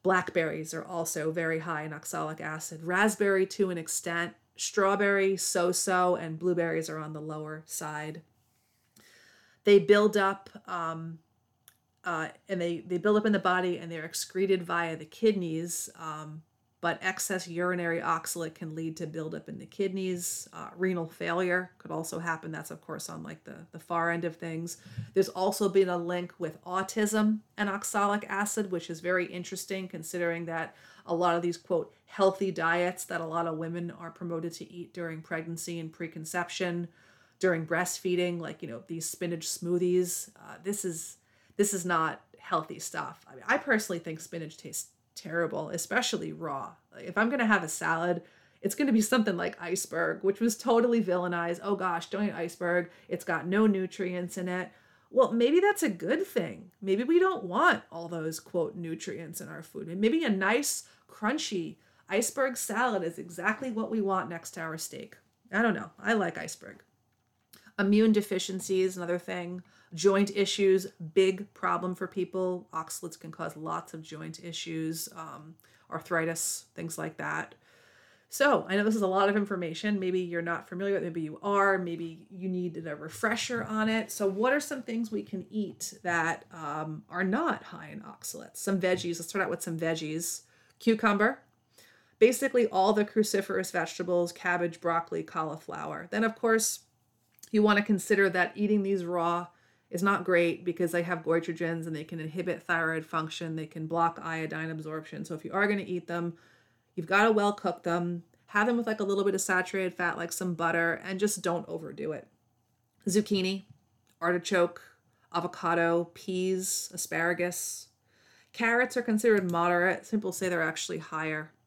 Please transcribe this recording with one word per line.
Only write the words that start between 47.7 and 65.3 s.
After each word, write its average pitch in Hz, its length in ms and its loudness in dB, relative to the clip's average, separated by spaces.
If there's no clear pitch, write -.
it's 202 140 -2
gonna 277 160 2
be 220 100 6
something 214 360 2
like 175 220 -4
iceberg, 170 640 -2
which 196 160 2
was 226 160 2
totally 233 480 4
villainized. 175 600 0
"Oh 202 120 0
gosh, 180 360 -2
don't 208 160 0
eat - 60 -2
iceberg. 175 580 -2
It's 170 160 -4
got 165 220 -2
no 202 180 4
nutrients 185 720 0
in 180 100 -4
it." 180 220 -4
Well, 240 220 4
maybe 240 280 6
that's 403 240 4
a 277 60 2
good 208 360 0
thing. 147 540 -6
Maybe 196 240 2
we 320 160 4
don't 370 240 2
want 226 480 2
all 170 160 -10
those, 160 320 -6
quote, - 360 -2
nutrients 165 640 -8
in 156 80 -14
our 156 140 -14
food. 151 240 -12
Maybe 240 260 4
a 269 60 2
nice, 208 540 2
crunchy 208 680 -4
iceberg 254 480 0
salad 226 480 0
is 165 140 -4
exactly 185 540 -4
what 220 180 -4
we 226 100 0
want 190 300 0
next 165 220 -10
to 175 100 -10
our 160 160 -6
steak. - 400 -12